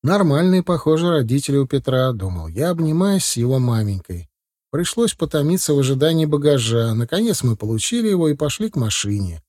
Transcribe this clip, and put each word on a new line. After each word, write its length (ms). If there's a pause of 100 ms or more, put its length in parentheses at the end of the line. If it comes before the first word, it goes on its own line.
«Нормальные, 600
похоже, 480
родители 480
у 80
Петра», — 460
думал 360
я, 220
обнимаясь 560
с 100
его 220
маменькой. 720 (400)
Пришлось 440
потомиться 600
в 60
ожидании 440
багажа. 720
Наконец 480
мы 140
получили 520
его 200
и 60
пошли 360
к 60
машине. 720